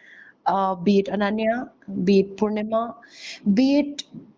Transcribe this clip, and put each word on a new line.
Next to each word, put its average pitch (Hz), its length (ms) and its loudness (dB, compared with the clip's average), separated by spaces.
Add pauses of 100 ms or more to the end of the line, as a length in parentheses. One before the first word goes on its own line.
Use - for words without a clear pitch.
(460)
uh, 190 300 0
be 196 240 2
it 196 80 -2
Ananya, 214 640 -2 (360)
be 196 160 6
it 190 160 -4
Purnima, 214 580 -2 (580)
be 269 260 4
it, 285 240 -4 (340)